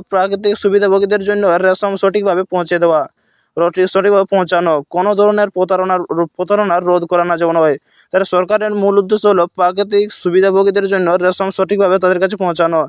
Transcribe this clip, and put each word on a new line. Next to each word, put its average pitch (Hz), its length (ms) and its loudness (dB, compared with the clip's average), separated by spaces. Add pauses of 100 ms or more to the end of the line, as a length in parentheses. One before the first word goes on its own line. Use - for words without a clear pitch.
প্রাকৃতিক 196 480 -2
সুবিধাভোগীদের 196 680 0
জন্য 208 220 -2 (120)
রেশন 185 400 0
সঠিকভাবে 196 480 0
পৌঁছে 175 340 -2
দেওয়া, 165 220 2 (560)
রটি-, 170 360 0
সঠিকভাবে 196 380 2
পৌঁছানো, 175 440 0 (140)
কোনো 185 260 -2
ধরনের 208 360 2
প্রতারণার, 185 500 0 (340)
প্রতারণা 190 460 0
রোধ 180 240 0
করা 175 200 0
না 175 120 -2
যেমন 165 200 0
হয়। 156 200 2 (360)
তাহলে 190 220 0
সরকারের 202 400 0
মূল 202 240 0
উদ্দেশ্য 202 300 0
হলো 185 160 2 (120)
প্রাকৃতিক 202 560 0
সুবিধাভোগীদের 190 760 2
জন্য 185 200 0 (160)
রেশন 185 260 -2
সঠিকভাবে 190 480 0
তাদের 180 220 0
কাছে 190 160 -2
পৌঁছানো। 170 520 0